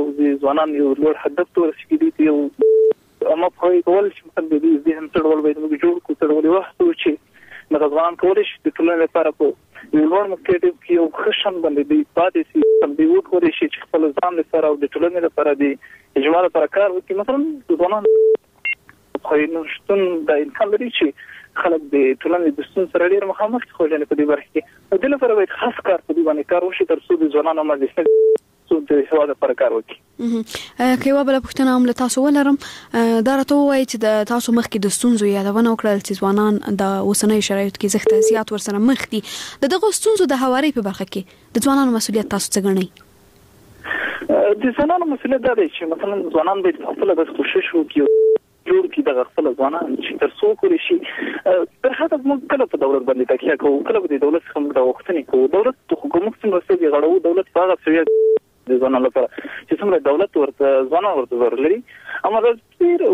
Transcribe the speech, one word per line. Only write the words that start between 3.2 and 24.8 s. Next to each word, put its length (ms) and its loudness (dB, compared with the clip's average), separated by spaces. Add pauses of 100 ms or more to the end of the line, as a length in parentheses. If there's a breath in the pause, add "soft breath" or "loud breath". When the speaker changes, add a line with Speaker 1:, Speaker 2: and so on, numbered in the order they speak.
Speaker 1:
اما 140 0
په 160 -4
هوایي 240 4
کول 220 2
چې 180 -14
مثلاً 240 -6
د 20 4 (100)
دوی 100 4 (120)
ذهن 280 -2
تړول 320 2
باید 180 0
موږ 80 -4 (120)
جوړ 200 2
کړو، 180 -6
تړول 220 2
یې 140 4
وخت 240 -6
و 100 4 (100)
چې 80 0 (640 loud breath)
دغه 200 2
ځوانان 280 0
کولی 280 2
شي 160 -12
د 120 -4
ټولنې 300 0
لپاره 320 0
په 60 2 (500 loud breath)
یو 160 4
لوړ 220 2
مقام 520 0
کې 140 -4
یو 80 2 (120)
ښه 220 -2
شان 140 -2 (100)
باندې 260 0
دوی 140 2 (140)
پاتې 220 2 (100)
شي، 100 0 (380)
دوی 80 4
وکولی 500 2
شي 100 -2
چې 200 -8
خپل 200 0 (120)
ځان 200 -2
لپاره 320 0
او 60 0
د 80 -4 (100)
ټولنې 320 -2
لپاره 240 0 (100)
د 20 -4 (580 loud breath)
اجماع 260 2
لپاره 200 0 (100)
کار 140 4
وکړي. 300 -6
مثلاً 180 -2 (300)
د 20 0 (100)
ځوانانو 280 0 (1200)
خو 100 0
یې 100 2 (100)
نشتون 440 -4 (300)
دا 40 2 (100)
امکان 300 -4
لري 240 -4
چې 80 2 (560 loud breath)
خلک 180 0 (140)
د 20 2 (260)
ټولنې 340 0
د 140 -8
ستونزو 220 -4
سره 200 2
ډېر 180 2
مخامخ 380 -4
دي، 80 -20
خو 100 0
یعنې 240 -2
په 80 -2
دې 140 2
برخه 220 -4
کې. 80 -2 (280 soft breath)